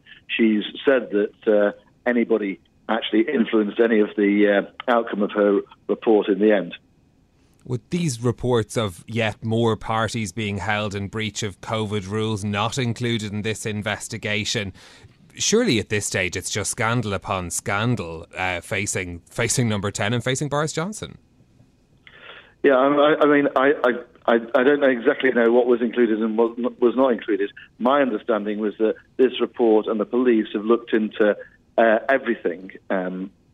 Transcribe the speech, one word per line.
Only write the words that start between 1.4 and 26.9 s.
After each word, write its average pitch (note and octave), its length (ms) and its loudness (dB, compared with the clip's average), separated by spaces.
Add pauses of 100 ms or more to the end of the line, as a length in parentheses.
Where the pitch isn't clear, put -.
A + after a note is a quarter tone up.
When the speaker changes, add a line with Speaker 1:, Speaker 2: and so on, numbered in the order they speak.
Speaker 1:
uh, G#2 320 2 (280)
anybody A2 520 0 (320)
actually A2 380 0
influenced A2 500 0
any A#2 220 4
of G#2 160 2
the, G2+ 320 2
uh, G2+ 420 -2
outcome A#2 300 0
of G2+ 120 -2
her G2+ 280 2 (280)
report G2+ 380 2
in G2 120 0
the G#2+ 120 4
end. F2+ 240 0 (920)
Speaker 2:
With B2+ 240 -6
these D#3 320 -4
reports B2 560 0
of G2+ 280 -6
yet A2 380 -4
more A2+ 320 0
parties A2 560 -4
being G#2 240 -6
held G#2 380 -4
in G2+ 140 -6
breach A2 340 -6
of G2+ 180 -8
covid G#2+ 480 -4
rules A2 360 -4
not G#2 340 -2
included A#2 520 -2
in G#2 120 -6
this A2 240 -6
investigation, G#2 1080 -4 (600)
surely G#3 440 2
at F#2+ 120 -4
this G#2 160 -2
stage F#2 280 -2
it's F#2 140 -8
just G2+ 220 -4
scandal A2+ 420 -2
upon F#2 380 -4
scandal, G2+ 840 -4
uh, F2+ 280 -4
facing, G2 680 -6
facing A#2+ 400 -2
Number G#2 220 -2
ten G#2+ 240 -2
and A#2+ 100 -2
facing C3 240 -4
Boris D3 240 -2
Johnson. E3 460 -8 (1400)
Speaker 1:
Yeah, C#3 160 6
I, D3 420 4
I D3+ 60 6
mean, C#3+ 280 4
I, C3+ 200 4 (100)
I, A#2 500 0
I, A#2 60 4 (140)
I B2+ 100 4
don't C#3 160 4
know C#3 80 4
exactly C3 420 2
know A#2 220 4
what B2 140 4
was A#2+ 160 4
included A2+ 400 2
and A2 160 -2
what A#2 200 0
n-, A#2+ 220 -4
was A#2 160 2